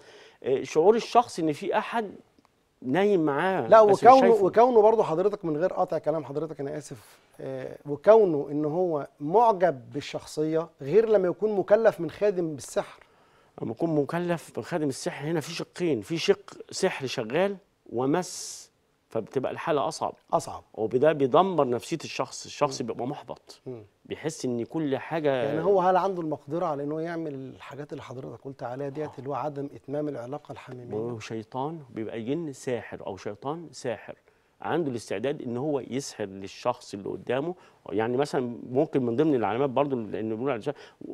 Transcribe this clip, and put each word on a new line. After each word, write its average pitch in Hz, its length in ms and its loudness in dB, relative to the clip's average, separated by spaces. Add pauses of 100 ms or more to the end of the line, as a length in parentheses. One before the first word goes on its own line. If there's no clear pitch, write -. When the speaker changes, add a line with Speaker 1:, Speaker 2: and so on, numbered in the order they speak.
(440)
Speaker 1:
آه، 127 200 0
شعور 165 320 4
الشخص - 440 2
إن 160 120 0
في - 260 -2
أحد 220 340 -4 (720)
نايم 175 440 2
معاه 151 420 0
Speaker 2:
لا، 220 160 10
Speaker 1:
بس 202 140 8
مش - 60 -6
Speaker 2:
وكونه، 262 180 12
Speaker 1:
شايفه. 226 240 6
Speaker 2:
وكونه 226 360 6
برضه 220 220 6
حضرتك، 175 420 0
من 151 120 0
غير 180 160 0
قطع 180 240 -2
كلام 151 280 -2
حضرتك، 156 340 -6
أنا 143 180 -6
آسف، - 420 -16 (220)
آه، 135 440 -10
وكونه 156 640 6
إن 147 140 0
هو 156 420 0 (120)
معجب 175 600 4 (120)
بالشخصية 156 720 -4 (140)
غير 196 280 4
لما 196 180 4
يكون 208 280 0
مكلف 208 440 4
من 160 120 -4
خادم 175 440 -2
بالسحر. - 440 -8 (600)
Speaker 1:
لما 127 100 -6
يكون 160 240 -2
مكلف 170 640 -2
بخادم 151 300 -4
السحر، 143 380 -6
هنا 165 120 0
في 156 120 -8
شقين، 160 500 -2
في 160 160 -6
شق - 360 0 (180)
سحر 175 360 -2
شغال 151 500 -2 (360)
ومس، 139 720 -4 (440)
فبتبقى 113 420 -6
الحالة 139 360 -2
أصعب. 117 260 -6 (200)
Speaker 2:
أصعب. - 300 -4 (100)
Speaker 1:
وبده 127 400 2
بيدمر 147 560 2
نفسية 120 340 -4
الشخص، - 420 -8
الشخص 135 360 -4
Speaker 2:
مم. 120 60 -6
Speaker 1:
بيبقى 117 200 -6
محبط. - 580 -12
Speaker 2:
مم. 120 180 -12 (220)
Speaker 1:
بيحس 139 400 -8
إن 120 200 -2
كل 143 320 -4
حاجة 143 460 0
Speaker 2:
يعني 110 200 -2
هو 190 180 4
هل 185 160 4
عنده 180 240 0
المقدرة 156 440 -4
على 143 180 -2
إن 143 80 -4
هو 156 80 -4
يعمل 165 340 -6
الحاجات 131 580 -14
اللي 147 120 -12
حضرتك 127 400 -12
قلت 139 200 -12
عليها 131 260 -6
ديت، 151 200 -6
Speaker 1:
آه. - 100 -14
Speaker 2:
اللي 131 100 -8
هو 143 40 -4
عدم 139 420 -4
إتمام 147 320 -6
العلاقة 127 440 -8
الحميمية؟ 123 440 -12
Speaker 1:
وهو 113 240 -4
شيطان، 127 600 -8 (100)
بيبقى 110 320 -8
جن 143 320 -4
ساحر 117 540 -8
أو 95 100 -8
شيطان 143 540 -8
ساحر، - 440 -8 (460)
عنده 139 300 -2
الاستعداد 117 500 -6
إن 117 160 -6
هو 143 220 -2
يسحر 117 460 -6
للشخص 98 680 -6
اللي 101 160 -8
قدامه. 123 460 -4 (340)
يعني 113 280 0
مثلًا 131 400 -2 (140)
ممكن 143 340 2
من 117 100 0
ضمن 151 200 4
العلامات 117 340 0
برضو، 135 260 0
لأن 110 400 -4
بنقول 123 160 -4
على 117 80 -4
الش-، 123 100 -6 (440)